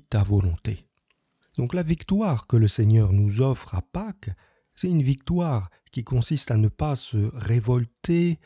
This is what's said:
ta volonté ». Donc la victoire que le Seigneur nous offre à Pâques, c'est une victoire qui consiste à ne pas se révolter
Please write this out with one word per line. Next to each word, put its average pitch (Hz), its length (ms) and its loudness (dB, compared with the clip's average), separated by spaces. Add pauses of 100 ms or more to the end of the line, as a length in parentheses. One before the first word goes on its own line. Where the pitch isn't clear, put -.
ta 104 140 0
volonté ». 95 640 -2 (720)
Donc 120 160 -4
la 175 100 -2
victoire 175 640 -2
que - 80 2
le 110 140 4
Seigneur 107 420 4
nous 101 300 2
offre 131 340 -2
à 90 60 -2
Pâques, - 480 -10 (440)
c'est - 140 -6
une 165 160 2
victoire 139 680 -2 (220)
qui 120 140 -8
consiste 131 440 -2
à 117 60 0
ne 107 140 4
pas 151 260 -2
se 107 400 -2
révolter 123 1120 0